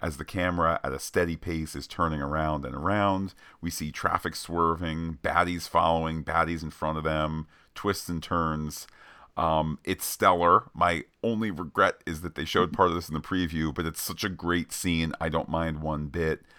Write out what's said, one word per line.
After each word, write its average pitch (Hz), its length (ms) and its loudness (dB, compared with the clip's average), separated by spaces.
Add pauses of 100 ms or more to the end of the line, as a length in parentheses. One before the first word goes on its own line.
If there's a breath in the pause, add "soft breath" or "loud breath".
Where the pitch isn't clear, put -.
as 78 160 -4
the 78 80 -8
camera 87 580 0
at 69 80 -2
a 69 60 -4
steady 87 380 0
pace 80 400 -4
is 71 100 -10
turning 80 340 0
around 76 460 -2
and 64 80 -8
around. 95 640 0 (260 loud breath)
We 85 80 -4
see 76 220 -6
traffic 78 440 -2
swerving, 82 840 -2
baddies 87 480 0
following, 82 540 2
baddies 82 400 0
in 76 80 -8
front 78 260 -4
of 76 60 -4
them, 78 420 0 (300 soft breath)
twists - 340 -2
and 82 140 -4
turns. 78 640 -2 (500 loud breath)
Um, 78 460 2
it's 92 200 -4
stellar. 90 720 6
My 85 300 2 (200)
only 110 280 0
regret 90 560 2
is 80 140 -4
that 85 120 -6
they 78 120 -4
showed 90 280 2
part 90 160 6
of 82 60 0
this 85 120 -4
in 78 60 -8
the 78 80 -2
preview, 80 500 0
but 85 140 -2
it's 80 160 -6
such - 220 -6
a 104 60 0
great 85 440 -2
scene, 82 480 0
I 82 80 0
don't 78 180 0
mind 80 360 -2
one 76 240 -2
bit. 80 340 0 (180 loud breath)